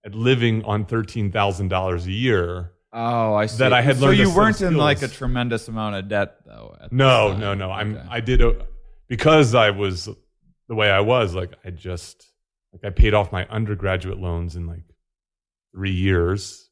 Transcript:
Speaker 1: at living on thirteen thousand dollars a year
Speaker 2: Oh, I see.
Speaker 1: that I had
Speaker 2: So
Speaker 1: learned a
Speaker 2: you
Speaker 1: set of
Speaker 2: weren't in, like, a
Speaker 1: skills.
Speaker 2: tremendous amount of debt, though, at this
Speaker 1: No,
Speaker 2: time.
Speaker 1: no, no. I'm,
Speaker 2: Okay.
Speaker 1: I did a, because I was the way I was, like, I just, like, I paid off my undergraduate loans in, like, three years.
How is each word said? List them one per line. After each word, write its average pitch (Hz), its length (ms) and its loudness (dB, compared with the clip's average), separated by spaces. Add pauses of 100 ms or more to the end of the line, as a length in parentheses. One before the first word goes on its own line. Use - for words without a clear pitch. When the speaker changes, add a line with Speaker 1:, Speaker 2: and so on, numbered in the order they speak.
Speaker 1:
at 104 80 -14
living 117 500 2
on 104 220 -2
thirteen 110 460 -4
thousand 101 360 -2
dollars 92 380 -2
a 95 60 -6
year 90 600 -2 (200)
Speaker 2:
Oh, 117 420 -2
I 104 120 2
see. 110 120 -8
Speaker 1:
that 127 140 4
I 123 100 4
had 131 140 2
Speaker 2:
So 135 100 2
Speaker 1:
learned 190 80 6
a 202 40 4
Speaker 2:
you 202 80 4
Speaker 1:
set 190 60 2
of 170 40 0
Speaker 2:
weren't 214 240 2
in, 180 160 0
like, 147 220 2
a - 20 -10
Speaker 1:
skills. 131 160 -8
Speaker 2:
tremendous 123 520 -4
amount 110 280 -6
of 98 120 -8
debt, 101 280 -4 (100)
though, - 340 -20
at - 100 -18
this 120 60 -2
Speaker 1:
No, 123 340 6
Speaker 2:
time. 95 100 -4
Speaker 1:
no, 101 140 -4
no. 95 160 -6
I'm, 107 260 -6
Speaker 2:
Okay. - 140 -16
Speaker 1:
I 120 100 -6
did 120 220 2
a, 113 240 2 (420)
because 143 460 4
I 110 160 4
was 98 380 -6 (600)
the 117 80 -8
way 107 140 2
I 98 100 4
was, 107 340 0
like, 90 200 -8 (100)
I 90 60 -14
just, 87 560 -14 (460)
like, - 120 -20
I 101 60 -6
paid 104 240 6
off 104 180 2
my 92 160 -4
undergraduate 98 680 -4
loans 85 380 -6
in, 85 120 -8
like, 85 160 -14 (880)
three 95 180 -6
years. 92 800 -2